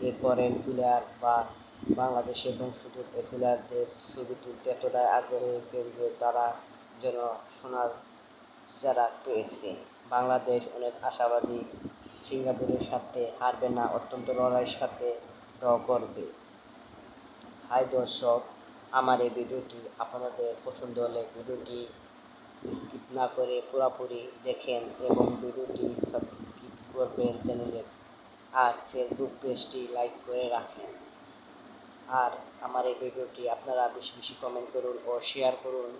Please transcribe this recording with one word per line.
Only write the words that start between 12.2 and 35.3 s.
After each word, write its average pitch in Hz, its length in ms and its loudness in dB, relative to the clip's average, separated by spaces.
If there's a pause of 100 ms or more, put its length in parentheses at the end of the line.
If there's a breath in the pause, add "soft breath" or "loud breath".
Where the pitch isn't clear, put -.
সিঙ্গাপুরের 127 680 0
সাথে 127 300 -2 (180)
হারবে 127 380 2
না, 120 80 4 (120)
অত্যন্ত 123 320 -4 (100)
লড়াইয়ের 123 400 4
সাথে 123 280 -2 (520)
ড্র 127 80 0 (220)
করবে। 113 360 2 (1400)
হাই 127 160 4 (120)
দর্শক, 120 440 4 (520)
আমার 127 340 6
এই 120 120 0
ভিডিওটি 120 420 -6 (220)
আপনাদের 123 480 -4 (140)
পছন্দ 123 400 -8
হলে 117 180 0 (140)
ভিডিওটি 120 420 -8 (1000)
স্কিপ - 280 -12 (140)
না 127 80 4 (100)
করে 123 200 0 (140)
পুরোপুরি 127 500 0 (240)
দেখেন 123 380 -2 (260)
এবং 123 180 6 (160)
ভিডিওটি 123 440 -4 (240)
সাবস্ক্রাইব - 640 -8 (200)
করবেন 123 400 0 (100)
চ্যানেলে, 120 380 -2 (800)
আর 120 100 8 (180)
Facebook 127 500 -2
পেজটি 127 400 -4 (160)
লাইক 120 180 0 (120)
করে 123 180 -2 (120)
রাখেন। 107 340 -8 (1300)
আর 120 100 4 (340)
আমার 127 240 0
এই 123 120 -2
ভিডিওটি 127 460 -6
আপনারা 127 360 0 (120)
বেশি - 200 -10
বেশি 123 240 -10
কমেন্ট 123 340 -4
করুন 123 220 -2 (140)
ও - 20 2 (180)